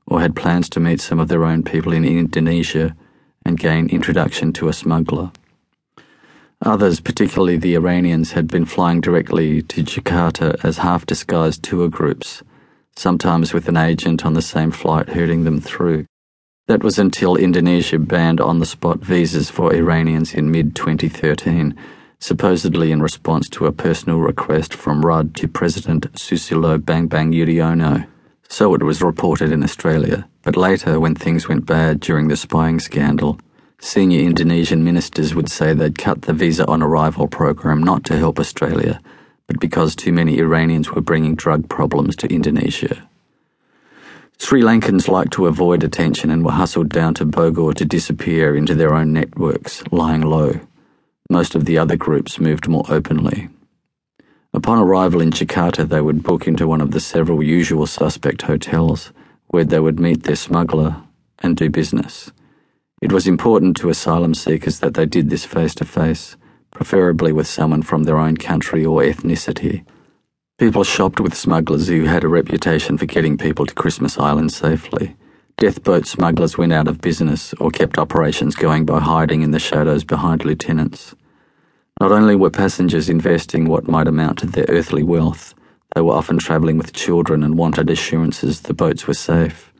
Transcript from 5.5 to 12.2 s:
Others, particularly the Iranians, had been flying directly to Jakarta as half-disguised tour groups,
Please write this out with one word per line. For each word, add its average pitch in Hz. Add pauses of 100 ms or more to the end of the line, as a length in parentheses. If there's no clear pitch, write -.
Others, 101
particularly 90
the 85
Iranians, 85
had 82
been 82
flying 85
directly 80
to 80
Jakarta 82
as 80
half-disguised 85
tour 87
groups, - (520)